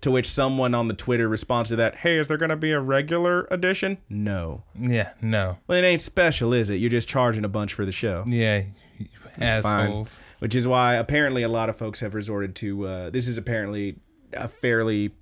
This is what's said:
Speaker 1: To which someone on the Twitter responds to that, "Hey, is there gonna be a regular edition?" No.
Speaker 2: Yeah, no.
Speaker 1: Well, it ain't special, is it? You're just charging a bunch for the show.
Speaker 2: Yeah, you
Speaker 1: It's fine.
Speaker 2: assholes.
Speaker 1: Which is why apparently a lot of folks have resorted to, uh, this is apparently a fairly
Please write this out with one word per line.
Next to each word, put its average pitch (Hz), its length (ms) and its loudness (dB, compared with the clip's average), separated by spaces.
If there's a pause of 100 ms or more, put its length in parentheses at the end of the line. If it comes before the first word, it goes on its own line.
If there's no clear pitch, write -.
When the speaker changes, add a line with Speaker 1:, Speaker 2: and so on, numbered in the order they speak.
Speaker 1:
To 135 100 2
which 127 180 2
someone 131 460 2
on 117 100 0
the 110 80 -2
Twitter 117 340 0
responds 110 420 0
to 117 60 -2
that, 113 200 2
"Hey, 170 220 0
is 147 100 0
there 151 80 0
gonna 160 200 0
be 156 140 -2
a 151 80 2
regular 160 720 0
edition?" 190 480 0 (100)
No. 98 540 -4 (160)
Speaker 2:
Yeah, 117 320 0 (100)
no. 104 460 0
Speaker 1:
Well, 175 100 0
it 180 80 4
ain't 175 180 4
special, 147 500 2
is 113 180 2
it? 98 60 0
You're 107 120 2
just 117 200 0
charging 117 360 0
a 104 40 -2
bunch 104 260 -4
for 104 100 -2
the 95 60 -2
show. 95 380 -2
Speaker 2:
Yeah, 113 300 2 (400)
you 104 80 -10 (320)
Speaker 1:
It's 120 140 2 (100)
fine. 104 260 2
Speaker 2:
assholes. 107 200 -4 (300)
Speaker 1:
Which 123 160 -2
is 123 120 2
why 123 280 4
apparently 131 480 2
a 117 80 0
lot 113 180 0
of 110 80 -4
folks 110 240 -6
have 107 140 -6
resorted 101 420 -4
to, 101 300 -6
uh, 92 240 -6
this 120 180 -2
is 120 80 -2
apparently 104 600 -4 (360)
a - 160 -8
fairly 110 640 0 (120)